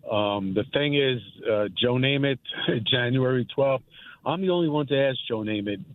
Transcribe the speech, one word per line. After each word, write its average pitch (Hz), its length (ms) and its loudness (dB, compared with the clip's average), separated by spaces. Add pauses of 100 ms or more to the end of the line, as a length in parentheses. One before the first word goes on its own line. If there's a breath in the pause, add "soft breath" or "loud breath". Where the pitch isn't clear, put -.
Um, 101 440 0
the 104 100 0 (100)
thing 143 220 0
is, 131 240 2 (300)
uh, 104 180 2 (140)
Joe 123 140 2
Namath, 139 440 0 (240)
<laughs> 139 280 0
January 127 640 2
twelfth. 135 300 2 (420 loud breath)
I'm 160 160 -2
the 185 80 0
only 175 200 2
one 147 180 0
to 139 100 2
ask 135 200 2 (100)
Joe 113 120 -2
Namath 104 440 -2 (120)